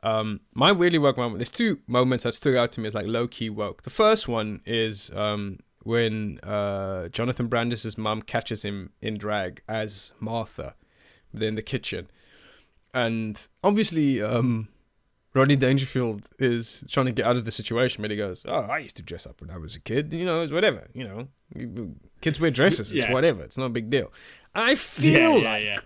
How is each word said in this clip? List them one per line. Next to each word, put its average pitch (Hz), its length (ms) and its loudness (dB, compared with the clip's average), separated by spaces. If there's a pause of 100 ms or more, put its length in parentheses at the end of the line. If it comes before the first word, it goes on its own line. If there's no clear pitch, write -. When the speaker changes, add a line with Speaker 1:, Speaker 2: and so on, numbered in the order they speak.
Speaker 1:
Um, 110 380 -2 (120)
my 151 180 4
weirdly 175 280 4
woke 139 180 4
moment, 117 220 -4
there's 117 100 -4
two 226 380 0
moments 123 380 2
that 120 100 -2
stood 131 220 2
out 120 160 2
to 117 80 -8
me 110 60 -4
as, 107 60 -6
like, 101 140 -4
low-key 117 420 -2
woke. 104 340 -6
The - 60 -12
first 214 380 4
one 107 380 -2
is, 110 500 -2
um, 104 440 -2 (240)
when, 110 600 -2
uh, 98 640 -4
Jonathan 120 400 -2
Brandis's 117 500 -2
mum 110 240 -2
catches - 440 -4
him 101 340 -8
in 110 180 -6
drag 98 480 -4
as 107 540 -6
Martha 113 560 -6 (560)
within 110 240 -4
the 110 60 -4
kitchen. - 480 -6 (840)
And 113 460 -2 (240)
obviously, 160 580 2
um, 113 460 0 (680)
Rodney 135 220 6
Dangerfield 127 680 2 (140)
is 120 520 0
trying 131 180 2
to 123 60 0
get 113 120 0
out 123 120 4
of 113 80 -2
the 113 60 -4
situation, 117 500 0
but 107 100 -4
he 101 60 -4
goes, 98 280 -6
"Oh, - 140 -2
I 151 200 -4
used - 180 -12
to 82 60 -14
dress - 220 -12
up - 160 -20
when 82 80 -14
I 82 80 -10
was 76 180 -10
a 78 40 -16
kid. 151 340 -2
You 165 120 -4
know, 170 160 0
it's 151 100 -4
whatever. 160 420 0
You 123 140 -10
know, 113 200 -10 (920)
kids 151 180 -2
wear 160 120 4
dresses. 127 400 4
It's 135 120 0
Speaker 2:
Yeah. 110 100 2
Speaker 1:
whatever. 131 300 2
It's - 140 -8
not 131 100 -2
a - 20 -4
big 113 200 -4
deal." 131 220 0 (420)
I 233 220 4
feel - 380 4
Speaker 2:
Yeah, 330 240 8
yeah, 113 140 4
Speaker 1:
like, 107 140 -2
Speaker 2:
yeah. 101 200 -4